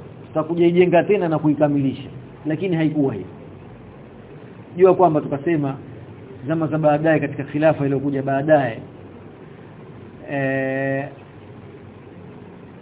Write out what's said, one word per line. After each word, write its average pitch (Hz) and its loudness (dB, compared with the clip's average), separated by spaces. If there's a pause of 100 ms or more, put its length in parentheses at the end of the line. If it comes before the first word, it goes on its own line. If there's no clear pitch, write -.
(280)
tutakuja 170 0
ijenga 175 6
tena 190 2
na 156 0
kuikamilisha, 143 0 (360)
lakini 165 -2
haikuwa 151 0
hivyo. 92 -10 (1500)
Jua 185 8
kwamba 165 4
tukasema 143 -2 (720)
zama 160 0
za 156 -2
baadaye, 151 4
katika 143 -4
khilafa 151 2
iliyokuja 139 0
baadaye, 135 2 (1500)
eh, 135 0 (1800)